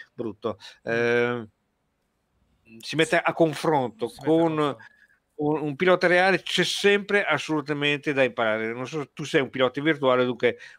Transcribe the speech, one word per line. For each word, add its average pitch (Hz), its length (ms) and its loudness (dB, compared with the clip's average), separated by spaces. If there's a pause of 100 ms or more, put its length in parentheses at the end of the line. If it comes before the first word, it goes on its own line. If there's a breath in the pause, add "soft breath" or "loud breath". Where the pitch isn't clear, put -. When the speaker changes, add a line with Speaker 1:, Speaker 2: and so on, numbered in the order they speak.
(120)
Speaker 1:
brutto, 110 460 -8 (320 loud breath)
Speaker 2:
Mm. 117 140 0 (280)
Speaker 1:
ehm, 117 160 -8 (1300)
si - 160 -10
mette 160 240 2
a 165 120 0
confronto 139 760 0
Speaker 2:
Si - 120 -18
mette 156 200 2
a - 20 4
Speaker 1:
con 160 160 0
Speaker 2:
confronto. 135 260 -2 (520 loud breath)
Speaker 1:
un, 147 260 -2
un 147 140 -6
pilota 180 300 2
reale, 180 360 2
c'è - 220 -2
sempre 202 600 0
assolutamente 147 880 -2
da 135 100 2
imparare. 113 500 0
Non 127 140 -10
so, 143 260 -10
tu 156 120 -12
sei 147 160 0
un 127 100 -2
pilota 131 300 0
virtuale, 139 440 2
dunque 120 340 -2 (200 loud breath)